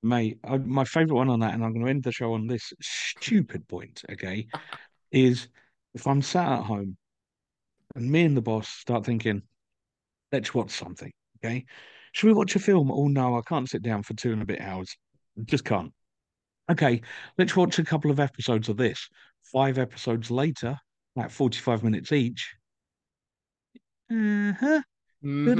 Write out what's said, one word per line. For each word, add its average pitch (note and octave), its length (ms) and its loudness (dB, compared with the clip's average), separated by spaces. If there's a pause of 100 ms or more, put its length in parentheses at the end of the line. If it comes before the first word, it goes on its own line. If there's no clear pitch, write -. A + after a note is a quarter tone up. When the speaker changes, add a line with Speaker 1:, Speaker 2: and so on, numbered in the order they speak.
Speaker 1:
Mate, A2+ 380 0
I, C3+ 160 -2
my C3+ 260 0
favourite D#3+ 340 2
one C3 120 2
on A#2+ 100 2
that, A2 140 0
and A#2 100 -2
I'm A2+ 100 -4
gonna A#2 140 -2
end C3+ 140 0
the B2 80 -4
show A#2 240 -4
on A2 140 -4
this A#2+ 320 -6
stupid - 880 -2
point, - 420 -14
okay, G#2 380 -8 (320)
Speaker 2:
<laughs> - 320 -20
Speaker 1:
is B2+ 340 4 (480)
if - 140 -4
I'm C#3 140 2
sat D3+ 360 0
at - 60 -6
home G2+ 320 -4 (1000)
and A#2+ 160 -4
me E3 140 4
and D3 120 4
the A#2+ 60 2
boss A2 260 -2
start - 380 -2
thinking, A2 360 -2 (920)
"Let's B2 200 -2
watch A2+ 200 -2
something, F#2 400 -12 (260)
okay? A#2+ 260 -6 (460)
Should - 160 0
we A3 60 8
watch G#3 240 2
a - 20 4
film?" F3+ 320 4
"Oh, C#3+ 160 0
no, B2+ 320 2
I A#2 40 -4
can't C3 280 -4
sit A#2+ 140 -6
down A2 180 -2
for A2 120 -8
two A#2 180 -4
and G#2+ 100 -2
a - 40 -4
bit G2 140 -6
hours. F#2+ 360 -10 (480)
Just - 200 0
can't." F2+ 280 -2 (760)
"Okay, B2+ 340 4 (360)
let's F#3 160 4
watch F3 240 4
a D#3+ 60 4
couple D3+ 260 0
of C#3 80 2
episodes B2 500 0
of G#2 80 -2
this." A#2 320 -2 (440)
Five C3 260 2
episodes A#2 540 -2
later, C#3 440 -2 (380)
about A#2 160 -4
forty-five A#2+ 540 0
minutes G#2+ 260 0
each. A#2+ 460 -2 (1500)
"Uh-huh. G#3+ 720 2 (400)
Could C#3+ 360 4
have - 20 -